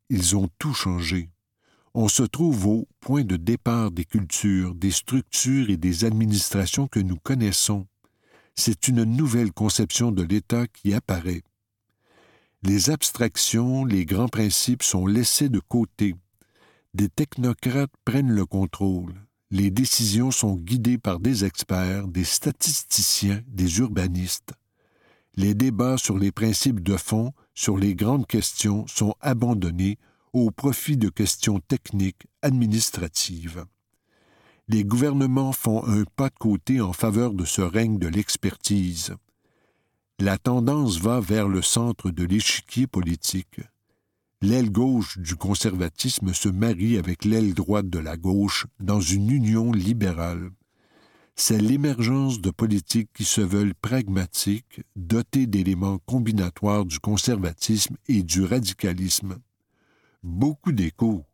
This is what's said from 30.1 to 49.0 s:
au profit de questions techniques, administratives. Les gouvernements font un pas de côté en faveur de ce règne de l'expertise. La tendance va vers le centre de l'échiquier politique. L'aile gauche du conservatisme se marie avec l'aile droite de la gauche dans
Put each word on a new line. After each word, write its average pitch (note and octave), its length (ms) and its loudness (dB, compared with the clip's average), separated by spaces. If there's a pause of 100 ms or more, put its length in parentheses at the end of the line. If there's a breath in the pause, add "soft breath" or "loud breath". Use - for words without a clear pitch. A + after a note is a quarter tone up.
au A#2+ 180 2
profit C#3 460 -2
de G#2+ 120 2
questions G2+ 500 0
techniques, G2 640 -4 (160)
administratives. F2+ 1200 -2 (1040 soft breath)
Les G#2+ 160 2
gouvernements C3+ 720 2
font A2+ 320 0
un G#2+ 180 2
pas C3+ 240 -2
de - 100 -6
côté A2+ 440 0
en F#2+ 100 0
faveur A2+ 420 0
de F2+ 120 -2
ce - 160 -2
règne G#2+ 380 0
de F2 80 -2
l'expertise. F2+ 1080 -2 (1040)
La G2 180 2
tendance B2 640 2
va A2+ 220 0
vers G#2 260 0
le F#2 140 0
centre A#2 500 -2
de F2 140 -4
l'échiquier G#2 600 -2
politique. F2+ 760 -4 (800)
L'aile A2+ 300 2
gauche A#2 460 0
du F2 180 -6
conservatisme F#2 960 -2
se - 160 0
marie G#2 480 2
avec F2 280 -2
l'aile G#2+ 280 2
droite G2 360 0
de F2+ 80 -4
la D#2 200 -6
gauche F#2+ 500 0 (120)
dans G2+ 220 0